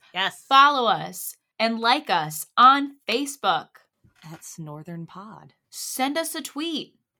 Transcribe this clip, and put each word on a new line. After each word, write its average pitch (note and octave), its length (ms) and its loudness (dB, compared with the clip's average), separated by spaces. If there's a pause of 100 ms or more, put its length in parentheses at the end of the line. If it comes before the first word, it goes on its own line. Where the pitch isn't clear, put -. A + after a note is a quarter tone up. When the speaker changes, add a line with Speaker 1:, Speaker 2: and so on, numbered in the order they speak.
(120)
Speaker 1:
Yes. F#3 340 -6
Speaker 2:
Follow C#4 400 6
us F3 480 -4 (240)
and A3+ 220 -2
like C4 280 2
us F3 360 -2 (100)
on C#4 400 6 (100)
Facebook. G#3+ 600 -2 (640)
Speaker 1:
At - 160 -20 (100)
Northern D#3+ 480 -12
Pod. F#3+ 500 -20 (140)
Speaker 2:
Send - 480 -6
us E4 180 -4
a D#4 60 -8
tweet. D4+ 540 -8 (240)